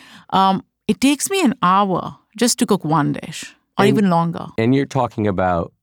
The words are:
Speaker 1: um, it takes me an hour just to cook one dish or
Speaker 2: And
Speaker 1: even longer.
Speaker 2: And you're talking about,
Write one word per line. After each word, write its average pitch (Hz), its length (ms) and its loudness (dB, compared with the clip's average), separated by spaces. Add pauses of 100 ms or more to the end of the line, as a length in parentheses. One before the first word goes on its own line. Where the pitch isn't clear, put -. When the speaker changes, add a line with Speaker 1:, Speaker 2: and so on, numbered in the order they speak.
(300)
Speaker 1:
um, 190 340 0 (240)
it 220 120 -2
takes 285 300 0
me 392 120 0
an 254 200 2
hour 185 540 0 (200)
just 240 240 0
to 240 60 0
cook 202 180 0
one 147 280 0
dish - 420 -14 (240)
or 196 60 4
Speaker 2:
And 202 120 4
Speaker 1:
even 202 140 2
longer. 170 360 -2 (120)
Speaker 2:
And 117 160 2
you're 139 120 0
talking 117 400 -2
about, 90 460 -2 (100)